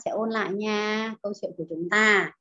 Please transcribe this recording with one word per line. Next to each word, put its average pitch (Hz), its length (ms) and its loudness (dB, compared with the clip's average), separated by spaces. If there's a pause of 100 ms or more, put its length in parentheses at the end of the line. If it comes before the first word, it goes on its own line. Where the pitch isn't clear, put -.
sẽ 220 60 -2
ôn 220 180 -2
lại 214 240 -2
nha, 214 680 -2
câu 208 200 -6
chuyện - 160 -8
của 165 120 -6
chúng 165 220 -6
ta. 208 500 4